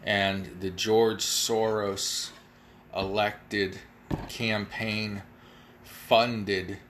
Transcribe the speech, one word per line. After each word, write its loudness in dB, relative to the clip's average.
and 0
the -4
George 4
Soros 0
elected 0
campaign -4
funded 2